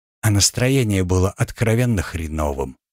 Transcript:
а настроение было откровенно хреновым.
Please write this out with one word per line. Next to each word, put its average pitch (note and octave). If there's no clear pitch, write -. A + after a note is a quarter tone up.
а G#2+
настроение G#2+
было F#2
откровенно A2+
хреновым. D2+